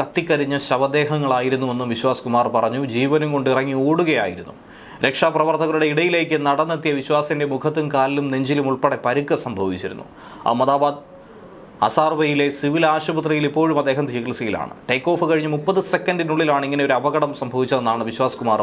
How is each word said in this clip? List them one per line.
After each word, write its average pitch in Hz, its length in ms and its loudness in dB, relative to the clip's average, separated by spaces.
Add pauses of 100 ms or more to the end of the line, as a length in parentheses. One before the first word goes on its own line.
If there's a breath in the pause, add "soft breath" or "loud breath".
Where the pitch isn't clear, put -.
കത്തിക്കരിഞ്ഞ 143 560 0 (120)
ശവദേഹങ്ങളായിരുന്നുവെന്നും 131 1300 0
വിശ്വാസ് 127 320 -2
കുമാർ 120 220 2 (100)
പറഞ്ഞു. 113 240 0 (140)
ജീവനും 147 400 2
കൊണ്ട് 131 180 0
ഇറങ്ങി 135 320 0
ഓടുകയായിരുന്നു. 131 680 0 (520 loud breath)
രക്ഷാപ്രവർത്തകരുടെ 156 880 2
ഇടയിലേക്ക് 165 420 2 (140)
നടന്നെത്തിയ 156 500 0
വിശ്വാസിൻ്റെ 147 540 0
മുഖത്തും 151 420 -2
കാലിലും 139 380 2
നെഞ്ചിലും 135 360 0
ഉൾപ്പെടെ 135 280 0 (100)
പരുക്ക് 143 280 0 (100)
സംഭവിച്ചിരുന്നു. 95 600 -6 (420 loud breath)
അഹമ്മദാബാദ് 139 540 2 (840)
അസാർവയിലെ 151 580 2 (140)
സിവിൽ 156 260 2 (100)
ആശുപത്രിയിൽ 156 540 0
ഇപ്പോഴും 156 320 2
അദ്ദേഹം 139 320 0
ചികിത്സയിലാണ്. 117 640 -4 (160)
ടേക്ക് 131 220 0
ഓഫ് 170 180 0
കഴിഞ്ഞ് 156 240 2
മുപ്പത് 185 260 0 (100)
സെക്കൻഡിനുള്ളിലാണ് 160 760 0
ഇങ്ങനെ 143 180 0
ഒരു 135 120 2
അപകടം 143 320 0 (100)
സംഭവിച്ചതെന്നാണ് 123 680 0
വിശ്വാസ് 127 300 -2
കുമാർ 110 220 2